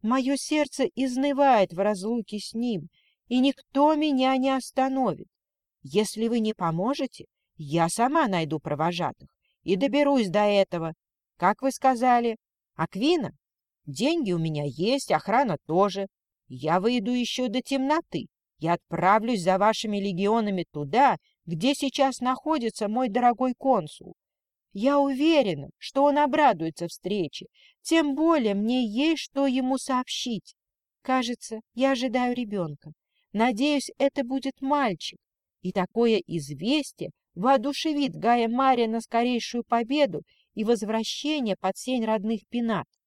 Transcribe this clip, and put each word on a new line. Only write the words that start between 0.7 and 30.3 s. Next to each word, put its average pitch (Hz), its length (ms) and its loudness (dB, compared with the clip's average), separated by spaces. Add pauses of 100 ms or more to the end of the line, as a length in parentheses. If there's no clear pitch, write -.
изнывает 262 760 2
в 165 60 -10
разлуке 208 600 -2
с - 140 -14
ним, 226 360 -4 (380)
и 254 120 2
никто 277 560 2
меня 262 420 2
не 262 120 0
остановит. 262 760 -2 (540)
Если 208 460 -2
вы 233 120 0
не 214 140 -2
поможете, 190 720 -4 (320)
я 165 320 0
сама 262 380 0
найду 165 320 -2
провожатых 156 680 -4 (360)
и 185 120 0
доберусь 269 540 2
до 196 120 2
этого. 190 520 2 (440)
Как 190 240 2
вы 262 100 0
сказали, 240 680 2 (380)
Аквина? 233 600 0 (500)
Деньги 226 460 0
у 175 60 0
меня 156 280 -2
есть, 226 460 -2
охрана 196 540 0
тоже. 190 420 0 (400)
Я 143 320 -2
выйду 233 320 0
ещё 247 380 -2
до 247 120 -2
темноты 269 680 -2 (320)
и 151 80 -4
отправлюсь 190 720 0
за 185 160 2
вашими 208 400 0
легионами 202 720 0
туда, 175 460 2 (280)
где 170 280 0
сейчас 269 480 0
находится 247 680 -2
мой 233 220 -2
дорогой 240 460 2
консул. 214 600 -2 (600)
Я 277 220 2
уверена, 269 760 2
что - 260 -2
он 285 140 4
обрадуется 240 720 0
встрече, 185 560 -6 (360)
тем 311 320 2
более 285 420 2
мне 233 300 0
есть 285 360 0
что 277 260 -2
ему 262 300 0
сообщить. 254 760 -6 (480)